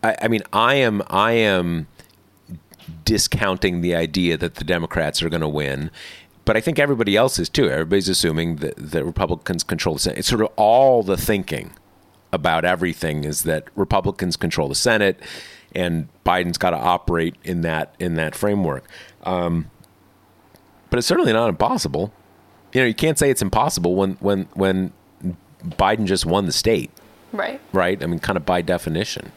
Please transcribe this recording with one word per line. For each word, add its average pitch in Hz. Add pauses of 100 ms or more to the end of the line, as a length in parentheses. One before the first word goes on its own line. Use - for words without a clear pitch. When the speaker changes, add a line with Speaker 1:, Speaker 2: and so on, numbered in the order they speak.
Speaker 1:
I, 110
I 110
mean, 113 (100)
I 117
am, 113
I 104
am 90 (1160)
discounting 95
the 85
idea 82
that 85
the -
Democrats 82
are 82
gonna 80
win, 73 (540)
but 110
I 113
think 151
everybody 113
else 131
is 85
too. 123
Everybody's 82
assuming 82
that, 76
that 76
Republicans 85
control 80
the 69
Senate. -
It's -
sort 110
of 110
all 120
the 95
thinking 92 (600)
about 82
everything 82
is 76
that 78 (100)
Republicans 95
control 80
the 69
Senate 104 (560)
and 85 (160)
Biden's 87
gotta 87
operate 82
in 87
that, 80
in 87
that 80
framework. 95 (400)
Um, 85 (1200)
but 123
it's 117
certainly 190
not 113
impossible. 95 (600)
You 131
know, 123
you 110
can't 156
say 143
it's 127
impossible 95
when, 95
when, 98 (100)
when 95 (720)
Biden 107
just 92
won 95
the 76
state. 98 (420)
Speaker 2:
Right. 226 (120)
Speaker 1:
Right? 92
I 107
mean, 85
kind 98
of 80
by 90
definition. 85